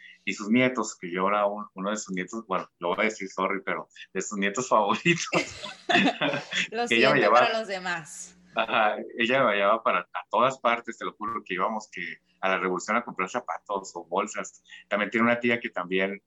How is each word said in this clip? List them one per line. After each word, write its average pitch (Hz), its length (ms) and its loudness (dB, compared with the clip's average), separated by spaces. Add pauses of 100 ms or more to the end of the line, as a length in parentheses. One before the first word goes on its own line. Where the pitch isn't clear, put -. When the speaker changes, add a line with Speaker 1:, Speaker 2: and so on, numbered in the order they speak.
(240)
Speaker 1:
y 95 100 -4
sus 104 160 -4
nietos, 123 500 2
que 87 100 -8
yo 92 180 0
era 104 180 2
un, 104 280 -4
uno 95 160 -4
de 107 60 -2
sus 95 180 -8
nietos, 92 320 -8
bueno, 90 220 -4 (100)
lo 87 100 -2
voy 95 120 0
a 107 40 2
decir, 104 260 -4
sorry, 95 340 -2
pero 82 240 -6 (240)
de 95 80 -4
sus 101 180 -6
nietos 101 300 -2
favoritos. 110 580 2 (640)
<laughs> - 20 0 (800)
Speaker 2:
Lo 233 160 -2
Speaker 1:
Que 120 100 4
ella 131 160 6
me - 20 6
Speaker 2:
siento - 20 -
Speaker 1:
llevaba 113 300 8
Speaker 2:
para 226 120 0
los 220 100 -6
demás. 180 680 -8 (180)
Speaker 1:
Ajá, 110 420 2 (200)
ella 127 280 4
me 107 100 4
llevaba 101 280 4
para, 98 180 2
a - 280 -10
todas 123 300 2
partes, 117 400 0
te 101 60 -8
lo 90 80 -4
juro, 107 320 -8
que 95 100 -6
íbamos 107 360 -2
que 87 120 -12 (380)
a 95 80 0
la 95 100 2
Revolución 92 380 -2
a 120 80 -2
comprar 95 240 -4
zapatos 98 680 -6
o 85 100 -12
bolsas. 98 580 -6 (260)
También 104 220 0
tiene 117 160 2
una 117 120 4
tía 120 220 0
que 110 100 -8
también, 95 560 -2